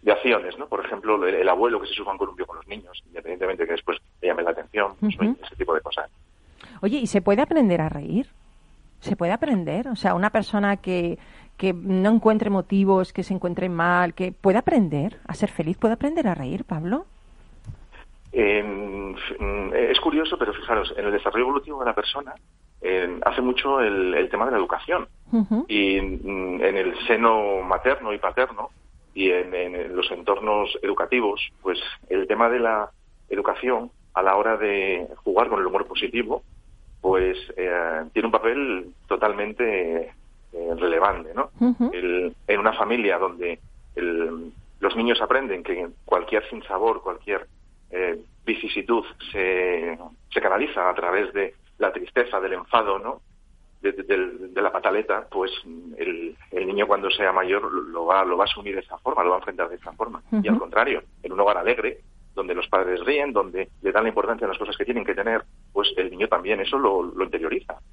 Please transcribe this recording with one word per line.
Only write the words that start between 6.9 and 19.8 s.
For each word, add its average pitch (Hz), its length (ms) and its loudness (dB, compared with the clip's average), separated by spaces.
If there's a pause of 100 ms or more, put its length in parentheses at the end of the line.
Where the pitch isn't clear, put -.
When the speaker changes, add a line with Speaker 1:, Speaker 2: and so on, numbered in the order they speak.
Speaker 2:
¿y 240 80 -2
se 196 160 2
puede 202 200 4
aprender 226 380 4
a 156 80 0
reír? 156 380 -2 (720)
¿Se - 140 -2
puede 175 160 0
aprender? 202 560 0
O 254 80 -4
sea, 185 220 2
una 196 140 2
persona 202 480 2
que, 175 420 -2 (360)
que 190 160 0
no 185 380 2
encuentre 214 400 6
motivos, 190 640 4
que 190 100 -4
se - 100 -4
encuentre 180 360 -2
mal, 175 440 4
que 185 200 -4
puede 196 260 4
aprender 190 600 2 (100)
a 165 60 -4
ser 202 160 0
feliz, 160 280 -2
¿puede 190 160 4
aprender 294 320 0
a 180 80 2
reír, 147 300 -6
Pablo? 180 420 -4 (1300)
Speaker 1:
Eh, 101 840 0
f-, - 280 -10
mm, 101 300 -4
es 127 260 2